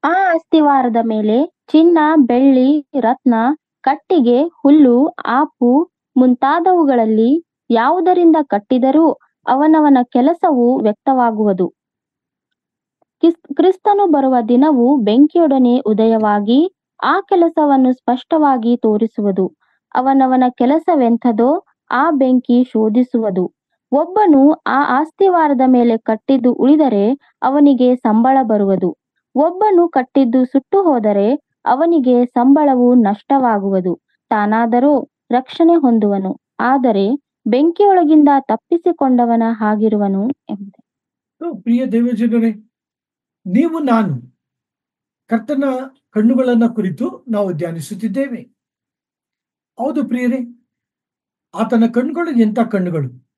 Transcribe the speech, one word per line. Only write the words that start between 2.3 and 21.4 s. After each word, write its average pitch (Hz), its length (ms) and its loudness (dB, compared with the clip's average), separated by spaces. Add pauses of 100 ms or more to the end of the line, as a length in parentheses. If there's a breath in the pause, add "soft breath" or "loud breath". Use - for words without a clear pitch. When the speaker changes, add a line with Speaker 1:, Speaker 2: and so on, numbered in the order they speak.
Speaker 1:
ರತ್ನ, 240 340 -2 (480)
ಕಟ್ಟಿಗೆ, 269 640 0
ಹುಲ್ಲು, 285 640 2 (180)
ಆಪು 269 680 -2 (260)
ಮುಂತಾದವುಗಳಲ್ಲಿ 269 1300 0 (260)
ಯಾವುದರಿಂದ 330 760 0
ಕಟ್ಟಿದರೂ 262 680 0 (360)
ಅವನವನ 294 560 2
ಕೆಲಸವು 262 760 0
ವ್ಯಕ್ತವಾಗುವುದು. 214 920 -2 (1500)
ಕಿಸ್-, 330 340 -2
ಕ್ರಿಸ್ತನು 403 520 0
ಬರುವ 269 280 0 (120)
ದಿನವು 262 500 2
ಬೆಂಕಿಯೊಡನೆ 262 840 2
ಉದಯವಾಗಿ 220 920 0 (300)
ಆ 330 180 -2
ಕೆಲಸವನ್ನು 302 720 0
ಸ್ಪಷ್ಟವಾಗಿ 254 840 -2
ತೋರಿಸುವುದು. 208 800 -2 (400)
ಅವನವನ 254 480 0 (140)
ಕೆಲಸವೆಂಥದೋ 262 1080 0 (260)